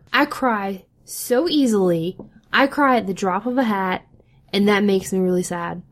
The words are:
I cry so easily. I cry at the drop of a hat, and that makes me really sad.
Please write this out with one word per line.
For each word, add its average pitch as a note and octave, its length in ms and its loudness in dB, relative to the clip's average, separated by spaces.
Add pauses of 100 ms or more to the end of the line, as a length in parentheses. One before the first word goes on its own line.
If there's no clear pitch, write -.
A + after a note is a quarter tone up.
(120)
I C#4 140 4
cry G3+ 580 -4 (220)
so C4 420 -2
easily. G3 680 2 (340)
I B3 140 4
cry C#4 320 2
at G3 100 -2
the G3 60 -4
drop G3 320 -2
of B3+ 140 -2
a C4+ 40 2
hat, G3 380 -2 (500)
and G3+ 160 2
that G#3 160 4
makes F#3+ 300 0
me F#3 60 0
really F3+ 240 0
sad. F3 480 -8